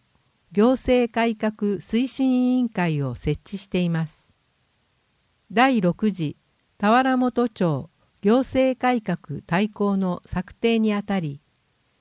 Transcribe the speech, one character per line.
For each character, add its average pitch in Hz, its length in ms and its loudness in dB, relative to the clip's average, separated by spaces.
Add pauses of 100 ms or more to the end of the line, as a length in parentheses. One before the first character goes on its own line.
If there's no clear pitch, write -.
(520)
行 208 200 4
政 247 380 0
改 226 260 -2
革 214 420 -2
推 233 280 -2
進 254 500 0
委 - 20 2
員 240 100 0
会 170 340 -2
を 127 120 -4
設 147 300 -4
置 196 140 -12
し - 100 -16
て 180 100 -4
い 175 120 0
ま 165 160 -2
す。 - 260 -20 (1200)
第 240 300 2
六 180 320 0
次 165 240 -6 (400)
田 208 140 0
原 262 260 4
本 247 320 0
町 156 420 -2 (300)
行 214 180 4
政 262 400 0
改 254 220 0
革 170 460 -6
大 208 240 0
綱 202 260 -2
の 185 300 -4
策 - 280 -8
定 233 240 0
に 220 140 0
あ 202 100 -4
た 202 160 -4
り、 147 220 -6 (600)